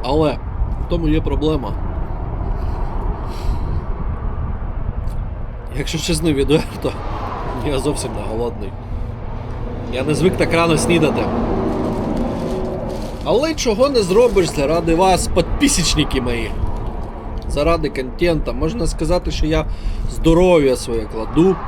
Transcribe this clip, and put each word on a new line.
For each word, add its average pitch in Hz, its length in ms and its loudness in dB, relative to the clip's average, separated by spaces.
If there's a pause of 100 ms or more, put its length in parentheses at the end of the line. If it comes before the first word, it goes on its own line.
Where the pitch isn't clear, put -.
Але 143 340 2 (480)
в - 40 -8
тому 170 180 0
є 156 140 2
проблема. 143 520 0 (4000)
Якщо 143 200 -2
чесно, 160 360 0
відверто, 139 580 2 (760)
я 135 120 0
зовсім 139 360 -2
не 104 60 -4
голодний. 110 480 -4 (1200)
Я 127 100 -2
не 151 120 2
звик 175 220 4
так 165 160 2
рано 165 240 4
снідати. 147 440 4 (2000)
Але 262 280 2
чого 254 360 2
не 247 140 2
зробиш 196 460 4
заради 165 460 2
вас, 180 320 4
підписчики 160 960 2
мої. 117 300 -2 (960)
Заради 151 420 2
контента. 143 640 0
Можна 156 340 0
сказати, 160 440 0
що - 140 2
я 156 200 2 (460)
здоров'я 165 640 6
своє 117 300 -4
кладу 117 500 2 (120)